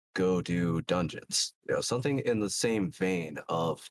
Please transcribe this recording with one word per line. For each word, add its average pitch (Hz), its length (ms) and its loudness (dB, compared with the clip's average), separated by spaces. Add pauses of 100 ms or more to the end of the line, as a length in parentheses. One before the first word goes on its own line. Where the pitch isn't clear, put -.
(160)
go 92 260 4
do 85 420 0
dungeons, - 720 -2 (140)
you 67 80 0
know, 73 60 0
something 131 380 0
in 117 200 2
the 104 100 0
same 110 420 0
vein 87 460 0 (120)
of 82 420 -2